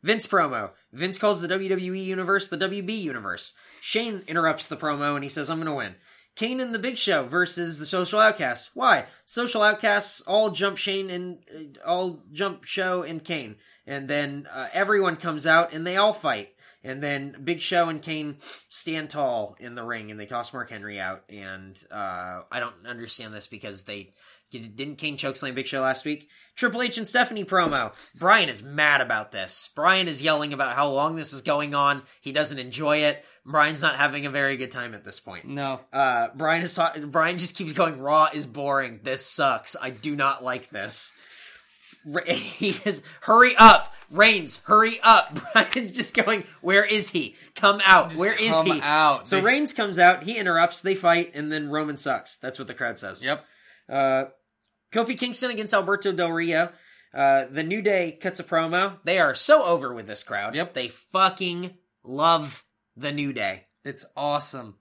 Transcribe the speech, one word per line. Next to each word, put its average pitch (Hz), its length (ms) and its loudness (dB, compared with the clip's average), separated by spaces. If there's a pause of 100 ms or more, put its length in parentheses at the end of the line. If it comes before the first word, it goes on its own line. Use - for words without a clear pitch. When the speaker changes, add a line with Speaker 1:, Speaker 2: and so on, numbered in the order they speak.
Speaker 1:
Vince 220 240 0
promo. 131 440 0 (220)
Vince 180 260 -6
calls 208 240 0
the 170 60 -4
W 190 200 -2
W 185 260 -2
E 190 80 -6
Universe 190 460 -2
the 165 80 -6
W 190 260 -4
B 196 180 -6
Universe. 113 520 -8 (300)
Shane 220 440 -4
interrupts 160 400 0
the 156 100 -10
promo 147 380 -2
and 143 80 -4
he 139 80 -8
says, 143 200 -6
"I'm 160 80 -4
gonna 160 160 -4
win." 104 200 -6 (420)
Kane 254 240 -4
and 240 140 -6
the 220 40 -4
Big 233 200 -6
Show 156 280 0
versus 170 520 -2
the 156 80 -6
Social 180 320 -2
Outcasts. - 560 0
Why? 240 320 2 (200)
Social 233 360 -2
Outcasts 208 600 2
all 208 280 2
jump 180 280 -2
Shane 196 320 -4
and, 180 280 -8 (460)
uh, - 40 -6
all 175 340 -2 (100)
jump 180 320 -6
Show 185 380 -2
and 156 200 -10
Kane. 127 340 -8 (300)
And 139 220 -8
then, 143 440 -4
uh, 127 200 -8
everyone 196 440 2
comes 156 300 -4
out 165 260 4
and 160 140 -6
they 180 100 -2
all 208 180 4
fight. 117 400 -4 (300)
And 135 180 -8
then 143 420 -6
Big 165 160 -4
Show 170 300 2
and 156 100 -6
Kane 151 360 -8 (340)
stand 160 400 -6
tall 120 500 -4
in 120 140 -16
the 120 80 -12
ring 113 280 -8
and 107 100 -14
they 104 40 -12
toss 120 300 -8
Mark 120 160 -10
Henry 104 300 -12
out. 95 280 -8
And, 95 500 -16 (120)
uh, 92 600 -10
I 123 100 -6
don't 113 260 -10
understand 117 480 -12
this 104 140 -12
because 101 340 -12
they, 98 300 -12 (380)
didn't 123 460 -14
Kane 151 200 -8
chokeslam 135 380 -8
Big 131 140 -6
Show 135 140 -4
last 131 220 -2
week? 151 240 -8 (280)
Triple 240 260 -2
H 240 160 -2
and 220 80 -4
Stephanie 233 380 0
promo. 151 480 0 (240)
Brian 190 320 4
is 110 160 -8
mad 143 360 4
about 113 300 -2
this. - 460 -6
Brian 180 320 2
is 139 140 -4
yelling 151 300 0
about 131 220 -2
how 143 160 2
long 147 260 0
this 151 160 -6
is 135 100 -6
going 147 320 -2
on. 143 280 2 (180)
He 139 120 -10
doesn't 147 260 -2
enjoy 143 400 0
it. 147 260 2 (220)
Brian's 151 340 2
not 151 140 2
having 143 320 0
a 139 40 -4
very 135 260 0
good 123 160 -8
time 120 200 -10
at 104 120 -18
this - 160 -14
point. 92 240 -16
Speaker 2:
No. 135 360 -8 (120)
Speaker 1:
Uh, 127 420 2
Brian 160 280 0
is 165 120 -4
ta-, 165 200 0 (120)
Brian 165 320 0
just 180 180 -2
keeps 160 160 -8
going, 160 280 0
"Raw 151 340 4
is 147 100 -6
boring. 135 600 -2
This 131 200 -2
sucks. 135 560 0
I 131 100 -6
do 131 260 -8
not 135 280 0
like 127 260 -6
this." 107 420 -4 (920)
Ra-, 156 200 -6
<laughs> - 20 -10
he - 460 -2
just, - 300 -4 (200)
"Hurry 247 340 8
up, 214 380 12 (160)
Reigns, 190 560 4
hurry 220 360 4
up." 208 440 6
<laughs> - 80 -10
Brian's 220 380 2
just - 240 -2
going, 202 260 0 (180)
"Where 196 240 4
is 208 260 2
he? 147 240 -4 (200)
Come 202 320 4
out. 175 240 8
Speaker 2:
Just 160 100 -6
Speaker 1:
Where 208 180 0
is 214 120 2
Speaker 2:
come 160 160 6
Speaker 1:
he?" 160 160 2
Speaker 2:
out. 147 460 4
Speaker 1:
So 190 80 2
Speaker 2:
They 185 60 2
Speaker 1:
Reigns 277 300 2
comes 196 260 -2
out, 180 260 6
he 226 120 -6
interrupts, 170 460 2
they 190 140 0
fight, 170 380 2
and 151 180 -6
then 151 180 -6
Roman 151 260 -4
sucks. 127 400 -6
That's 127 220 -10
what 135 100 -10
the 120 60 -12
crowd 120 240 -6
says. 104 260 -10
Speaker 2:
Yep. 147 200 -4 (440)
Speaker 1:
Uh, 135 360 2 (680)
Kofi 226 260 -2
Kingston 247 320 -2
against 214 220 -4
Alberto 196 400 0
Del 170 200 0
Rio. 165 400 0 (420)
Uh, 135 360 4
the 151 120 -4
New 185 180 -4
Day 185 400 0
cuts 185 200 -6
a - 40 -10
promo. 175 600 0
They 185 140 2
are 147 160 4
so 285 300 6
over 139 300 0
with 110 140 -10
this 104 160 -6
crowd. 104 300 -6
Speaker 2:
Yep. 170 200 -4
Speaker 1:
They 123 140 -4
fucking 185 880 -2 (260)
love 147 600 0 (320)
the 143 160 -6
New 143 200 -4
Day. 98 340 -6 (180)
Speaker 2:
It's 139 200 -12 (120)
awesome. 143 640 -6